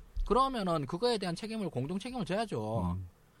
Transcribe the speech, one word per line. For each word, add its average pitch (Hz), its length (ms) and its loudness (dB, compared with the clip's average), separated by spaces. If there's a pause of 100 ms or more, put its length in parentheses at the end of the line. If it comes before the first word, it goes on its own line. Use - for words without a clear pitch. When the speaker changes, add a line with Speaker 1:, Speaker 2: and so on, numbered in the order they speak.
(280)
Speaker 1:
그러면은 202 580 4
그거에 226 320 2
대한 180 180 -2
책임을, 214 340 -4
공동 143 280 -2
책임을 247 280 -6
져야죠. 117 720 -2
Speaker 2:
음. 92 100 -8 (340)